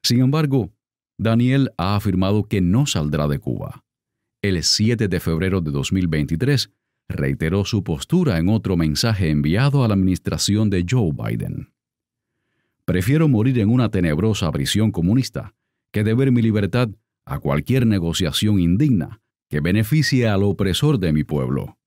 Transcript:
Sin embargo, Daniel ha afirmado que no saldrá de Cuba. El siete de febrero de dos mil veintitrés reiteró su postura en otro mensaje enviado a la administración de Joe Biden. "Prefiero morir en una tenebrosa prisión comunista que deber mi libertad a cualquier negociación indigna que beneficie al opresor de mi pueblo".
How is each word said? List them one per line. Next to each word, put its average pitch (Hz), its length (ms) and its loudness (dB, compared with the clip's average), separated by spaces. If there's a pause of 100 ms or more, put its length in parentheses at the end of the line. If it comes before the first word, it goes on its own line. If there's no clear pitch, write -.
Sin 123 180 0
embargo, 135 520 0 (440)
Daniel 120 600 2
ha 95 160 0
afirmado 98 500 0
que 107 160 2
no 104 260 2
saldrá 76 420 -2
de 71 100 -2
Cuba. - 460 -8 (580)
El 92 200 -2
siete 110 460 0
de 87 120 -2
febrero 90 400 -2
de 78 100 -4
dos 69 220 -2
mil 92 160 0
veintitrés 80 640 -2 (360)
reiteró 78 560 -2
su 101 200 -2
postura 107 540 0
en 85 100 0
otro 95 280 0
mensaje 85 540 0
enviado 110 540 2
a 113 40 2
la 104 60 2
administración 95 760 0
de 90 180 0
Joe 107 240 0
Biden. 57 600 -8 (1120)
"Prefiero 139 440 2
morir 123 320 2
en 101 100 2
una 120 200 2
tenebrosa 87 600 0
prisión 76 400 0
comunista 110 640 -2 (380)
que 107 120 -2
deber 123 280 2
mi 120 100 2
libertad 107 480 0 (340)
a - 140 -8
cualquier 92 480 0
negociación 95 720 0
indigna 92 640 0 (260)
que 73 120 -2
beneficie 113 680 0
al 98 140 2
opresor 101 560 0
de 87 140 0
mi 76 120 2
pueblo". 67 640 -4